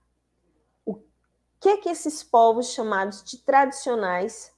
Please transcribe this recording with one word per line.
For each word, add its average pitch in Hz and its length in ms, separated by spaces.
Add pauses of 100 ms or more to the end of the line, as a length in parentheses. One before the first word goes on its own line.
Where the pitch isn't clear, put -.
(840)
o 214 120 (640)
que 381 100
é 403 80
que 381 120
esses 302 340
povos 233 480
chamados 208 520
de - 140
tradicionais 226 1200